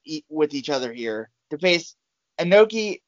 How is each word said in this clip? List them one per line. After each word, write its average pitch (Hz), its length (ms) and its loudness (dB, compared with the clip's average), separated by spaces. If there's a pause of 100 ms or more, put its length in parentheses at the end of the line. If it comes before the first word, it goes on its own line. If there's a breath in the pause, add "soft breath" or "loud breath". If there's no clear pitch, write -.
e-, 156 240 -10
with 151 240 0
each 139 160 -8
other 127 200 -2
here 113 380 -8 (220)
to 151 80 -8
face 170 360 0 (460)
Inoki 214 680 4